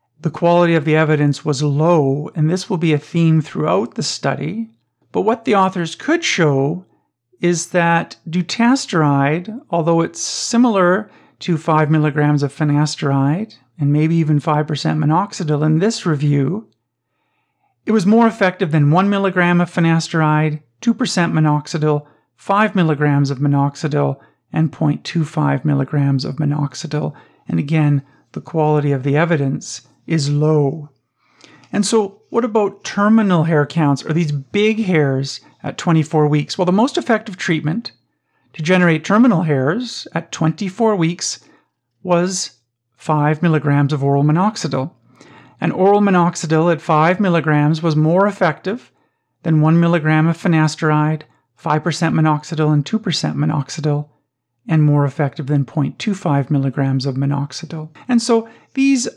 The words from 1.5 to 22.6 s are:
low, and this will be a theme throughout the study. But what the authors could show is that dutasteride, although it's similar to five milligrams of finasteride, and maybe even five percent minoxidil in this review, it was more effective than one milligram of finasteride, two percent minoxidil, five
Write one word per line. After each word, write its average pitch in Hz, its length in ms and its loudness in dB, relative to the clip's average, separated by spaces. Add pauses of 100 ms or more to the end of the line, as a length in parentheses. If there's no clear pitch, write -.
low, 147 720 0
and 156 160 0
this 185 200 -4
will 190 80 -2
be 160 160 0
a 147 40 2
theme 160 440 2
throughout 180 540 -4
the - 80 -6
study. 175 680 -6 (420)
But 180 120 -2
what 233 200 -2
the 226 120 0
authors 190 400 -2
could 339 280 -2
show 151 600 0 (560)
is 175 300 -2
that 170 440 0 (140)
dutasteride, 175 1300 0 (100)
although 165 300 0
it's 165 220 -4
similar 208 880 0 (280)
to 170 180 -2
five 156 340 0
milligrams 147 500 2
of 143 140 -4
finasteride, 147 1000 -2 (220)
and 143 140 0
maybe 156 240 2
even 156 240 2
five 151 260 0
percent 156 320 -4
minoxidil 156 680 0
in 156 140 2
this 214 260 -2
review, 147 640 0 (1160)
it 226 60 -2
was 214 140 2
more 226 220 6
effective 185 440 -2
than 147 200 4
one 190 180 2
milligram 180 500 0
of 170 100 0
finasteride, 156 920 0 (180)
two 233 140 0
percent 175 400 -2
minoxidil, 151 720 0 (300)
five 208 380 0